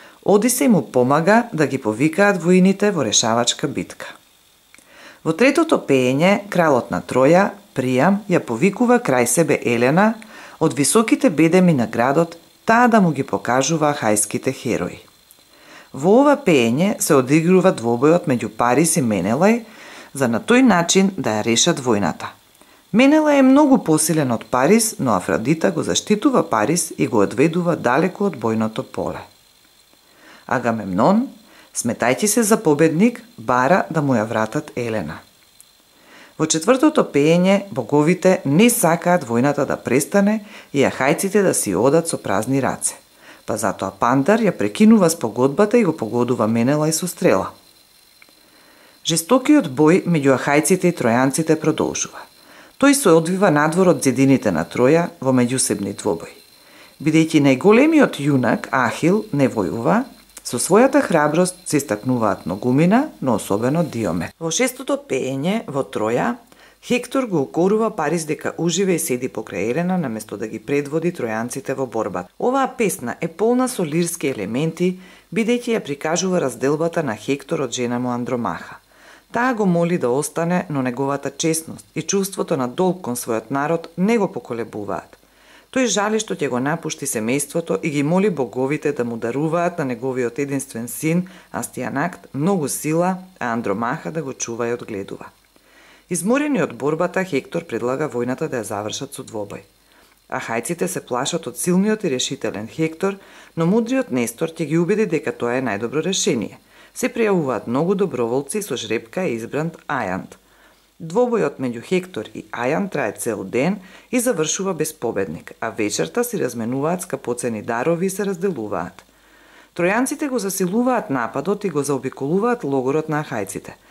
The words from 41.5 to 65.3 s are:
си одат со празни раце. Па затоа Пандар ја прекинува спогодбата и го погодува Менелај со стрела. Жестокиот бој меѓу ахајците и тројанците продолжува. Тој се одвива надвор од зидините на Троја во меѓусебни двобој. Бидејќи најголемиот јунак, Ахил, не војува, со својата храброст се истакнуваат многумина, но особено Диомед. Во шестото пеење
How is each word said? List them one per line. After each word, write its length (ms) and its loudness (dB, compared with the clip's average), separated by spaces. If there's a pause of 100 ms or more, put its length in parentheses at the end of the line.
си 200 -2
одат 340 2
со 100 -6
празни 420 -2
раце. 380 -4 (480)
Па 100 -4
затоа 340 -4
Пандар 500 2
ја 120 0
прекинува 560 4
спогодбата 720 0
и 60 4
го 120 0
погодува 480 0
Менелај 480 2
со 160 -4
стрела. 400 0 (1600)
Жестокиот 680 2
бој 320 4
меѓу 320 4
ахајците 560 2
и 0 -
тројанците 640 2
продолжува. 720 -4 (540)
Тој 160 6
се 160 4
одвива 400 2
надвор 380 4
од 100 0
зидините 480 4
на 160 0
Троја 380 2 (180)
во 80 0
меѓусебни 680 0
двобој. 320 -4 (640)
Бидејќи 460 2
најголемиот 720 4
јунак, 560 0
Ахил, 460 0 (120)
не 140 2
војува, 540 0 (420)
со 160 -8
својата 480 4
храброст 560 0
се 160 -2
истакнуваат 680 -2
многумина, 580 2 (160)
но 180 0
особено 460 -2
Диомед. 500 -4
Во 160 -8
шестото 480 -4
пеење 720 -4